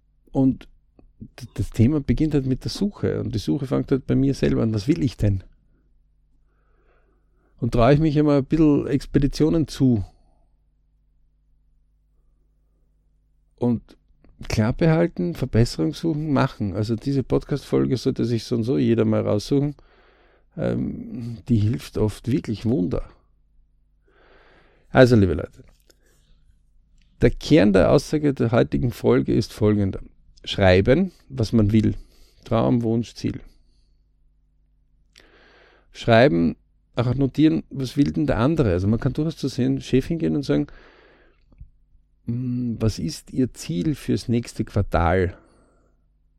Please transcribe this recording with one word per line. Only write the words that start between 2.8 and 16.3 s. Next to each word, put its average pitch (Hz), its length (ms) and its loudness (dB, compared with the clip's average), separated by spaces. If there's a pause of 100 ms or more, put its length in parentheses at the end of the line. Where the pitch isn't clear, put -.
Und 110 160 -6
die 104 40 -2
Suche 147 280 -4
fängt 135 240 -2
halt 135 160 -2
bei 127 80 0
mir 135 180 2
selber 135 300 0
an. 110 100 0
Was 107 140 -4
will 165 160 0
ich 123 140 -4
denn? 101 260 0 (2250)
Und - 140 -4
traue 120 200 6
ich 143 60 4
mich 151 180 2
einmal 147 220 4
ein 135 60 -2
bisschen 151 420 2
Expeditionen 147 800 0
zu? 120 360 2 (3500)
Und 120 380 -4 (540)
Klappe 123 400 0
halten, 170 460 -2
Verbesserung 143 580 0
suchen, 156 400 -4